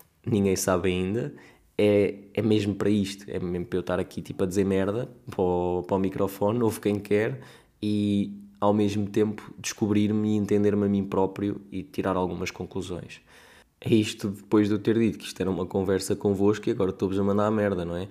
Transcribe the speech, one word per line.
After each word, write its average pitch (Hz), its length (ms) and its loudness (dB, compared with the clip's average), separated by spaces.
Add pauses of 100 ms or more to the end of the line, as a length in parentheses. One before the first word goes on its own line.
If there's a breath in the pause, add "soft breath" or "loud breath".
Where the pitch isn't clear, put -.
(240 loud breath)
ninguém 98 300 2
sabe 92 360 0
ainda, 101 440 -2 (440 loud breath)
é, 104 360 4 (180)
é 104 100 -2
mesmo 104 320 2
para 101 140 -2
isto, 101 400 -2
é 92 100 -6
mesmo 87 280 -4
para 92 100 -4
eu 90 40 0
estar 90 200 -2
aqui, 90 220 -8
tipo, - 220 -4
a - 20 0
dizer 95 180 2
merda 98 440 0 (220)
para - 120 -2
o, 90 400 0
para 98 140 -2
o - 20 4
microfone, 101 640 0
ouve 110 180 0
quem 104 180 0
quer 107 420 0 (420 loud breath)
e, 104 500 0 (260)
ao 104 140 4
mesmo 104 340 2
tempo, 107 520 -2
descobrir-me 107 720 0
e 107 60 2
entender-me 104 500 2
a - 20 2
mim 101 160 2
próprio 95 560 -2 (100)
e 92 120 -8
tirar 95 340 -4
algumas 90 340 -4
conclusões. 90 720 -10 (600 loud breath)
É 123 140 0
isto 107 340 2
depois 104 400 2
de 107 60 2
eu 104 40 0
ter 110 200 0
dito 110 200 2
que - 80 -14
isto - 140 -14
era 92 100 -2
uma 90 160 -2
conversa 95 500 0
convosco 101 520 2
e 117 40 2
agora 95 180 0
estou-vos 95 280 -2
a 101 40 0
mandar 101 240 2
a 104 40 2
merda, 101 340 0
não 85 100 -6
é? 92 160 -6